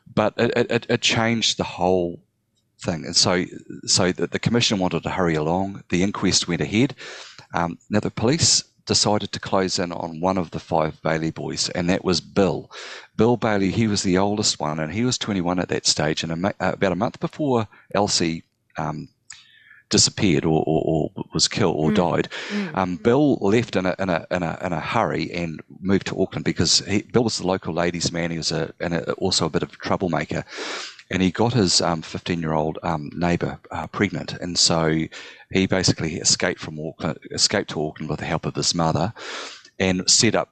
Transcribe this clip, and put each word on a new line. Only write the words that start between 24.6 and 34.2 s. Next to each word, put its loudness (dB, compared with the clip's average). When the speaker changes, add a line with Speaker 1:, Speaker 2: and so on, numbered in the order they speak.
Speaker 1:
in -2
a -2
hurry 0
and -6
moved 2
to -2
Auckland -2
because 2
he, 0
Bill 2
was 0
the -2
local -2
ladies' 0
man. -2
He -4
was -2
a, -2
and -2
a, -2
also 0
a 0
bit 0
of -10
a -20
troublemaker. -2
And 2
he 4
got 2
his, 4
um, 0
fifteen-year-old, -2
um, -2
neighbour, 0
uh, -8
pregnant, -2